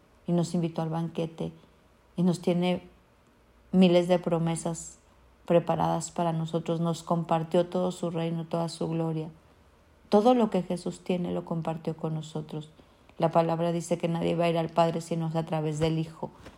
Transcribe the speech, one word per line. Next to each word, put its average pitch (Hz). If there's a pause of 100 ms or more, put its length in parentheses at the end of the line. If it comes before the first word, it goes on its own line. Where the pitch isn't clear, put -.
(260)
y 170
nos 175
invitó 165
al 160
banquete 165 (640)
y 175
nos 175
tiene 180 (920)
miles 180
de 180
promesas 165 (480)
preparadas 165
para 170
nosotros. 165
Nos 170
compartió 170
todo 180
su 175
reino, 165
toda 170
su 165
gloria. 160 (800)
Todo 214
lo 220
que 185
Jesús 180
tiene 180
lo 175
compartió 165
con 156
nosotros. 156 (480)
La 165
palabra 165
dice 170
que 170
nadie 170
va 170
a 170
ir 165
al 160
Padre 165
sino 165
a 165
través 156
del 160
Hijo. - (280)